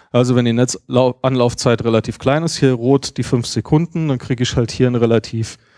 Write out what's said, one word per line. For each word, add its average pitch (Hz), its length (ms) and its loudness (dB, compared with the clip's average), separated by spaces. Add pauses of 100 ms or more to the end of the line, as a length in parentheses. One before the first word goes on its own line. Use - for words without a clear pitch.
(100)
Also 123 260 2
wenn 120 100 2
die 117 80 0
Netzlau-, 127 680 0
Anlaufzeit 123 640 0
relativ 113 340 -2
klein 143 240 0
ist, 165 140 -4
hier 131 160 2
rot 131 460 0
die 120 60 -4
fünf 120 220 -2
Sekunden, 160 600 -2
dann 135 80 0
kriege 123 260 -4
ich - 140 -2
halt 117 140 0
hier - 160 0
einen 123 100 0
relativ, 113 600 0 (200)